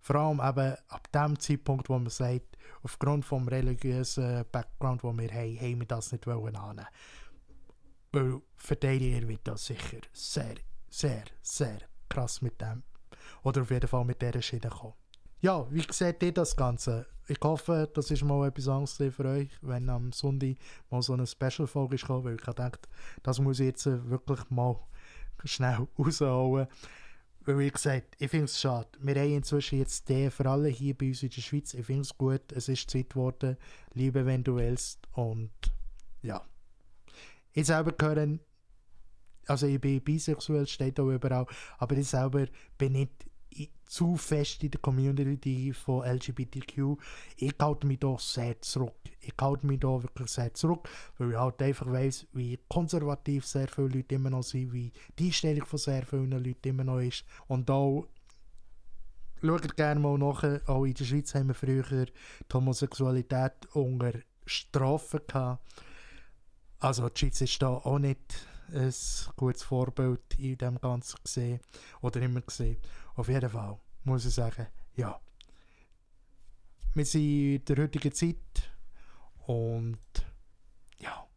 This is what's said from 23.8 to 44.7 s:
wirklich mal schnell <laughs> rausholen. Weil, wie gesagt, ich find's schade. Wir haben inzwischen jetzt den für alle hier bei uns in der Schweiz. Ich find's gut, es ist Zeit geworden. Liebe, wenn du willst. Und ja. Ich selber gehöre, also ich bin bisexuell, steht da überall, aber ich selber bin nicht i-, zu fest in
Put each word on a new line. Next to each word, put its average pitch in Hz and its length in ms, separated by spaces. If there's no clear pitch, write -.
wirklich 127 640
mal 123 300
schnell 127 500
<laughs> - 60
rausholen. 131 680
Weil, 139 120
wie 139 120
gesagt, 131 480
ich 139 100
find's 151 300
schade. 123 300
Wir 139 160
haben 143 180
inzwischen 139 460
jetzt - 300
den 135 220
für 131 180
alle 143 180
hier 135 300
bei 135 100
uns 131 160
in 127 60
der 123 120
Schweiz. 143 340
Ich 123 100
find's 135 320
gut, 135 340
es 123 160
ist 131 220
Zeit 127 220
geworden. 131 440
Liebe, 131 320
wenn 127 180
du 123 140
willst. 120 560
Und 110 400
ja. - 240
Ich 151 140
selber 156 260
gehöre, 151 440
also 143 200
ich 139 140
bin 135 240
bisexuell, 151 640
steht 131 320
da 143 40
überall, 127 440
aber 123 180
ich 139 140
selber 135 380
bin 135 140
nicht 135 200
i-, - 180
zu 175 320
fest 147 480
in 139 60